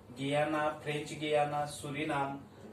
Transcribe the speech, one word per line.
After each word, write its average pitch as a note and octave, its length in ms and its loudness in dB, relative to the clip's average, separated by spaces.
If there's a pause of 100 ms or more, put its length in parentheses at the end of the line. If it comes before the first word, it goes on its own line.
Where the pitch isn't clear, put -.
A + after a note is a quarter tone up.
(180)
गियाना, D3+ 640 2
फ्रेंच D3+ 380 -4
गियाना, D3 460 4
सुरिनाम C#3 720 -2 (340)